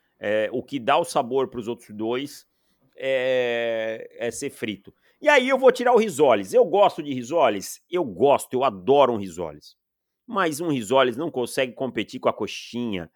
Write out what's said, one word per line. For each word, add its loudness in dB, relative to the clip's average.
é, -2
o -6
que -10
dá 2
o 0
sabor -2
pros -10
outros -10
dois -6
é, -2
é -4
ser -10
frito. -10
E 2
aí 4
eu 2
vou 6
tirar 2
o 6
risoles. 2
Eu 6
gosto 2
de -8
risoles? 0
Eu -2
gosto, 2
eu 0
adoro 4
um -4
risoles. -10
Mas -2
um -2
risoles 2
não -4
consegue -4
competir -6
com 0
a 2
coxinha. -8